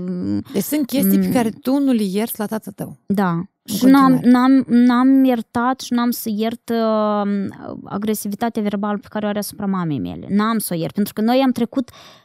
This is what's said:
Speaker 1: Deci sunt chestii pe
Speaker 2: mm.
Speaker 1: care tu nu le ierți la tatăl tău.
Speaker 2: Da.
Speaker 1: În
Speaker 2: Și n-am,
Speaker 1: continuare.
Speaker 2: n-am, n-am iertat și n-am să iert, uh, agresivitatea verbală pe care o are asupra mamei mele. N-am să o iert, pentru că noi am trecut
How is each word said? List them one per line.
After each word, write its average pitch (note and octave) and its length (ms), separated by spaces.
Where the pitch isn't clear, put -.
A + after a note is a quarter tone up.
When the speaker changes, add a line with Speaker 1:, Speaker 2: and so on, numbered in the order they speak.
Speaker 1:
Deci G3 100
sunt D4+ 240
chestii G3 320
pe F#3+ 80
Speaker 2:
mm. F#3 60
Speaker 1:
care A#3 180
tu C4 280
nu C#4 140
le A3 100
ierți G#3 360
la G#3 80
tatăl G#3 260
tău. - 240
Speaker 2:
Da. G3 240
Speaker 1:
În F3 440
Speaker 2:
Și A3 100
n-am, C4+ 280
Speaker 1:
continuare. B3 180
Speaker 2:
n-am, B3+ 380
n-am B3 560
iertat B3 560
și - 120
n-am A#3+ 180
să A#3 260
iert, A3+ 320
uh, G#3+ 800
agresivitatea G#3+ 800
verbală G#3 360
pe - 120
care G#3+ 160
o - 20
are G#3 100
asupra G3+ 280
mamei F3 320
mele. F2 320
N-am G#3+ 280
să F#3 160
o - 60
iert, D#3+ 140
pentru G3+ 180
că - 80
noi A#3+ 240
am C4 60
trecut A#3+ 400